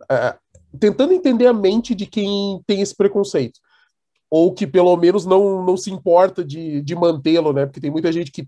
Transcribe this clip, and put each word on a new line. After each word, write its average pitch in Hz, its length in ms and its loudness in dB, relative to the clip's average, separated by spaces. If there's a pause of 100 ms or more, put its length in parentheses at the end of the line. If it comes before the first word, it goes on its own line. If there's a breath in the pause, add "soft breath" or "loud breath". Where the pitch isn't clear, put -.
(120)
é, 123 260 -2 (420)
tentando 254 340 2
entender 254 340 2
a 247 60 4
mente 214 420 0
de 196 100 -6
quem 202 600 -4
tem 202 140 0
esse 202 140 -4
preconceito. 196 640 -2 (720)
Ou 170 220 4
que 180 140 -4
pelo 180 280 4
menos 175 300 2
não, 190 400 2
não 185 100 2
se 185 140 -8
importa 185 540 2
de, 151 400 -8
de 151 120 -8
mantê-lo, 160 560 0
né? 139 140 0
Porque 139 160 -10
tem 147 80 -6
muita 160 220 -2
gente 165 200 -6
que 139 160 -12